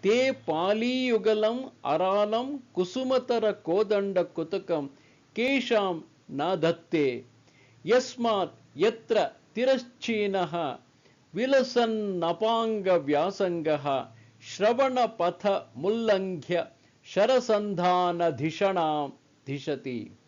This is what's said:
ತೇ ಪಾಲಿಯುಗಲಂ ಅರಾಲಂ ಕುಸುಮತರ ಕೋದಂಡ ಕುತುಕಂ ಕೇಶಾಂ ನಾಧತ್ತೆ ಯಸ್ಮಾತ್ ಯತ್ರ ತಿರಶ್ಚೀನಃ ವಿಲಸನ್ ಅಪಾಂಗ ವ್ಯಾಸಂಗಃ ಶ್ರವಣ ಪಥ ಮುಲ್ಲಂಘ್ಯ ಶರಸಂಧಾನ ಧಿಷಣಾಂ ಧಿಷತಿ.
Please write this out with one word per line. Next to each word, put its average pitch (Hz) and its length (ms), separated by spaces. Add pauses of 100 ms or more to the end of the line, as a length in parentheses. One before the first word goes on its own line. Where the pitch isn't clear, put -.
ತೇ 247 300 (140)
ಪಾಲಿಯುಗಲಂ 220 1200 (140)
ಅರಾಲಂ 208 760 (140)
ಕುಸುಮತರ 247 680 (180)
ಕೋದಂಡ 196 560 (180)
ಕುತುಕಂ 165 540 (460)
ಕೇಶಾಂ 226 680 (260)
ನಾಧತ್ತೆ 160 920 (600)
ಯಸ್ಮಾತ್ 226 720 (200)
ಯತ್ರ 220 420 (360)
ತಿರಶ್ಚೀನಃ 208 1000 (800)
ವಿಲಸನ್ 226 960
ಅಪಾಂಗ 220 600 (200)
ವ್ಯಾಸಂಗಃ 160 800 (640)
ಶ್ರವಣ 247 480 (200)
ಪಥ 175 280 (300)
ಮುಲ್ಲಂಘ್ಯ 190 880 (420)
ಶರಸಂಧಾನ 185 1300
ಧಿಷಣಾಂ 156 760 (340)
ಧಿಷತಿ. 131 640 (180)